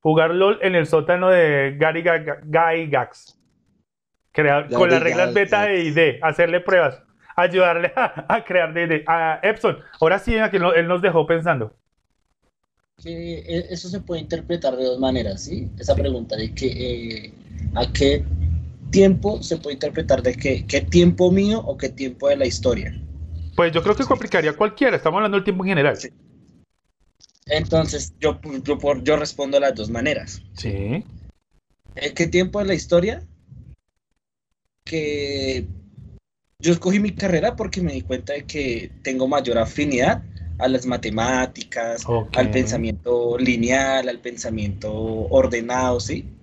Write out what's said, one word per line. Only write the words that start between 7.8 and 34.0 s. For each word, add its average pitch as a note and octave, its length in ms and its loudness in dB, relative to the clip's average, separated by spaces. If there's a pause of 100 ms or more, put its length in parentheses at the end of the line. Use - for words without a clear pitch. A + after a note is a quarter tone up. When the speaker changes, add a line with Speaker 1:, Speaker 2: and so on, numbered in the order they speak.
Speaker 1:
a, A3 320 -2
a G#3+ 160 0
crear E3+ 300 0
D E3+ 140 0
D. D3+ 180 0
A D#3+ 380 2
Epson, G3+ 340 0 (220)
ahora E3 180 4
sí, A3+ 180 -2
aquí G#3 220 2
no-, F3 160 2
él E3 140 4
nos F3+ 140 0
dejó E3 220 4
pensando. D#3+ 480 0 (1300)
Speaker 3:
Que, E3+ 360 -10
eh, E3+ 320 -6
eso F3+ 180 -10
se F#3 120 -8
puede E3+ 200 -6
interpretar D#3 560 -4
de B2+ 80 -2
dos B2+ 140 0
maneras, B2+ 460 -2
¿sí? - 340 -8
Esa - 160 2
Speaker 1:
Sí. - 60 2
Speaker 3:
pregunta B2 360 -4
de A2 160 -6
que, C3+ 140 -4 (600)
eh, - 60 -20 (440)
¿a B2 160 -2
qué C#3+ 320 2 (680)
tiempo G3 500 4
se - 180 -6
puede D3 160 -8
interpretar C3+ 460 0
de B2 140 0
qué, C3 320 -2
qué C#3 140 0
tiempo F3 500 4
mío G3+ 300 2
o - 160 -6
qué C3+ 140 -6
tiempo C3+ 380 -4
de C#3+ 80 4
la C#3 100 0
historia? - 460 -2 (640)
Speaker 1:
Pues E3+ 180 4
yo E3 120 0
creo G3+ 100 2
que A#3+ 80 0
Speaker 3:
Sí. B3 100 0
Speaker 1:
aplicaría D#3+ 440 0
cualquiera, G#3 400 2
estamos D#3+ 220 0
hablando G3+ 180 0
del G3 80 0
tiempo F#3+ 200 -2
en F#3 40 -2
general. D3 280 2
Speaker 3:
Sí. B2 140 -14 (1400)
Entonces, D#3 760 -2
yo, D3+ 200 0 (220)
yo, C3+ 160 -2
por, C3+ 240 0
yo D3+ 160 2
respondo C#3+ 400 -4
de - 20 6
las C#3 140 2
dos G#2+ 160 -8
maneras. A#2 500 -4 (140)
Speaker 1:
Sí. G#2+ 500 -6 (880)
Speaker 3:
¿En - 200 -8
qué E3+ 120 -2
tiempo F#3 340 0
de G#3 40 -2
la F#3+ 100 0
historia? F3 480 0 (1600)